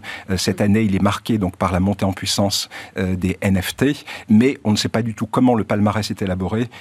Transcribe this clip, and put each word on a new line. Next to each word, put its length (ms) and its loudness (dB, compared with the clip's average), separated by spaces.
Euh, 60 -2
cette 240 -2
année, 220 4
il 140 2
est 60 0
marqué 360 0
donc 180 -2
par 140 0
la 80 0
montée 280 0
en 60 0
puissance, 560 -2
euh, 160 -2
des 260 -2
N 220 2
F 140 -8
T. 180 2
Mais 360 6
on 80 2
ne 40 2
sait 120 0
pas 140 0
du 120 -4
tout 120 -6
comment 280 4
le 80 2
palmarès 480 0
est 100 -8
élaboré. 480 -2